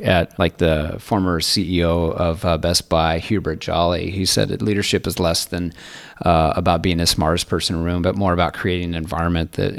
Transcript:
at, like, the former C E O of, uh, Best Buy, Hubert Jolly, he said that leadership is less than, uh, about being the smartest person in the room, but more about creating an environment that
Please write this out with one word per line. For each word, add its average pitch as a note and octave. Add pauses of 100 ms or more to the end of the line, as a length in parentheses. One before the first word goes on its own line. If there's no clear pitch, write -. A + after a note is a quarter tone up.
at, E2+
like, E2+
the D#2+
former F#2
C F2
E E2+
O E2+
of, E2+
uh, E2+
Best E2+
Buy, E2
Hubert E2
Jolly, F2
he G2
said G2+
that F#2+
leadership G2+
is F2+
less E2+
than, F2 (500)
uh, D#2+
about F2
being F2+
the E2+
smartest D#2+
person F2
in E2
the E2
room, F2
but F2+
more G2
about F2
creating F2+
an E2+
environment E2
that F#2+